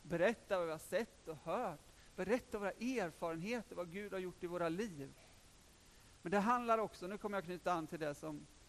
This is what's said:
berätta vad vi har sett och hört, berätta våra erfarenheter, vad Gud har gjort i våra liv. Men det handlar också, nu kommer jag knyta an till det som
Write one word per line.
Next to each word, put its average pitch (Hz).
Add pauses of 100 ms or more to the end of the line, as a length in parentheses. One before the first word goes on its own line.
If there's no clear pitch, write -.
berätta 180
vad 175
vi 160
har 156
sett -
och 156
hört, 175 (360)
berätta 214
våra 202
erfarenheter, 202
vad 175
Gud 196
har 190
gjort 180
i -
våra 170
liv. 160 (1080)
Men 170
det 196
handlar 233
också, 190
nu 196
kommer 202
jag 190
knyta 180
an 165
till 165
det 151
som 151 (220)